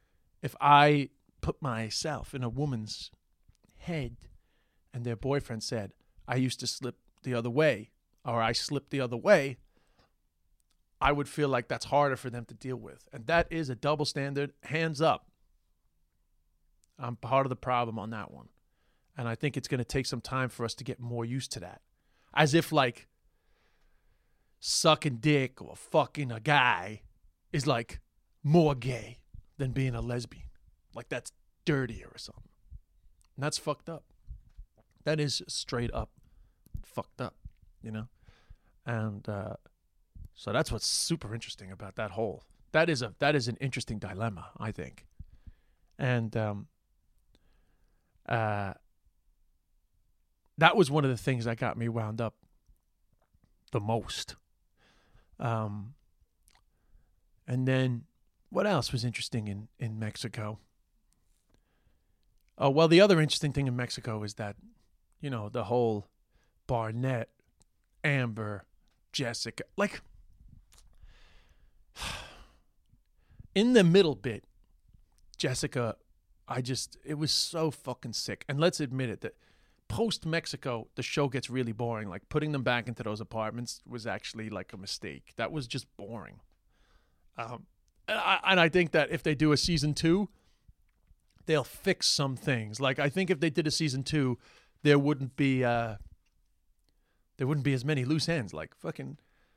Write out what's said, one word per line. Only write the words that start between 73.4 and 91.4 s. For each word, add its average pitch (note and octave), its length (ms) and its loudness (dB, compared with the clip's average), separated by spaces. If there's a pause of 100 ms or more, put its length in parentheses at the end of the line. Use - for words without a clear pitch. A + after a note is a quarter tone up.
in A#3 180 6
the A3+ 100 10
middle E3+ 320 8
bit, G#2+ 300 -6 (920)
Jessica, B2 600 -2 (500)
I B2 140 -4
just, B2 420 -6
it D3 120 -6
was D3 160 -2
so D#3+ 400 0
fucking B2 420 -10
sick. - 340 -6
And C#3 100 -4
let's E3+ 220 4
admit C3 300 -2
it, G#2 120 -8
that - 140 -10 (520)
post - 380 -2
Mexico, C#3+ 720 -4
the B2+ 80 -6
show C#3+ 240 0
gets B2 220 -4
really A#2+ 220 -2
boring. A2 380 -4
Like, F2+ 200 -12
putting D3+ 220 0
them C#3 120 -2
back A#2+ 240 2
into A#2+ 160 -8
those G#2+ 180 -4
apartments A2 640 -6
was A#2 220 -10
actually, A2 420 -8
like, F#2+ 240 -8
a A2 40 -14
mistake. F#2 580 -10
That A2+ 160 -4
was D3 160 -4
just - 180 -6 (100)
boring. G2 440 -14 (1000)
Um, A#2 300 -10 (400)
and - 120 0
I, F#3 260 2
and F#3 140 6
I E3 100 8
think F3 220 4
that D3+ 200 4
if E3 120 -4
they D#3 120 2
do D3+ 160 4
a C#3+ 60 6
season D3 360 2
two, F3+ 360 2 (1160)